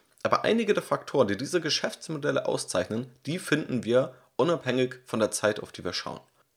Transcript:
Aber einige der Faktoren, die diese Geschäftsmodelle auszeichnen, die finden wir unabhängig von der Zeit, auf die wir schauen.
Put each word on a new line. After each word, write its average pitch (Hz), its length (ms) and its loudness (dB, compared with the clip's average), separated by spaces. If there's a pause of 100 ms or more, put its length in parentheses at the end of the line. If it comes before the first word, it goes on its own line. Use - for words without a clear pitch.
(240)
Aber - 200 2
einige 214 300 4
der 180 80 0
Faktoren, 143 460 2
die 101 100 0
diese 143 240 -2
Geschäftsmodelle 143 840 -2
auszeichnen, 120 640 -2 (160)
die 156 100 -2
finden 147 460 -2
wir 127 320 2 (200)
unabhängig 131 600 2 (100)
von - 140 -4
der 107 100 4
Zeit, - 300 0
auf - 120 -10
die - 120 -12
wir 90 100 -4
schauen. - 280 -8 (360)